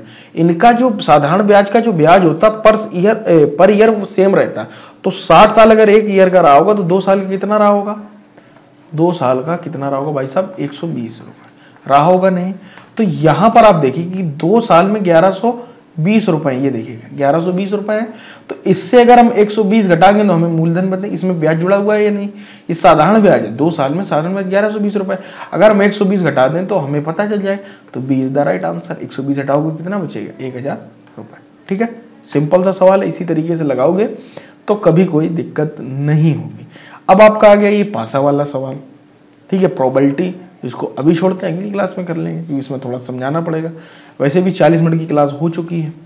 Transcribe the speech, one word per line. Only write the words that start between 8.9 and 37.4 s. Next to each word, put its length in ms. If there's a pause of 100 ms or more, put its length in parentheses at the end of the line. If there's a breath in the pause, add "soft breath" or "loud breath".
दो 220
साल 280
का 160
कितना 300
रहा 100
होगा 140
भाई 160
साहब? 300
एक 140
सौ 160
बीस 320
रुपये 240 (420 soft breath)
रहा 160
होगा 280
नहीं? 220 (440 loud breath)
तो 60
यहाँ 480
पर 140
आप 120
देखिए 300
कि 160
दो 400
साल 240
में 180
ग्यारह 280
सौ 260 (400 loud breath)
बीस 300
रुपये, 260
ये 160
देखिएगा 460
ग्यारह 240
सौ 120
बीस 200
रुपये 240
है, 120 (400 loud breath)
तो 80 (100)
इससे 340
अगर 180
हम 140
एक 180
सौ 140
बीस 240
घटाएंगे 360
तो 80
हमें 180
मूलधन 400
बताएं, 200
इसमें 300
ब्याज 200
जुड़ा 160
हुआ 180
है 100
या 60
नहीं? 180
ये 460
साधारण 480
ब्याज 200
है, 140
दो 140
साल 240
में 100
साधारण 280
ब्याज 140
ग्यारह 240
सौ 80
बीस 180
रुपये। 220 (340 loud breath)
अगर 180
हम 120
एक 100
सौ 120
बीस 180
घटा 260
दें 180
तो 120
हमें 260
पता 220
चल 160
जाए, 160 (360 loud breath)
तो 80
B 180
is 100
the 160
right 200
answer। 320
एक 140
सौ 100
बीस 160
हटाओगे 380
कितना 220
बचेगा? 460
एक 120
हज़ार 300 (320)
रुपये, 220 (280)
ठीक 120
है, 140 (380)
सिंपल 320
सा 100
सवाल 280
है, 60
इसी 160
तरीके 320
से 80
लगाओगे 440 (600 loud breath)
तो 80
कभी 300
कोई 240
दिक्कत 500
नहीं 540
होगी। 320 (420 loud breath)
अब 140
आपका 280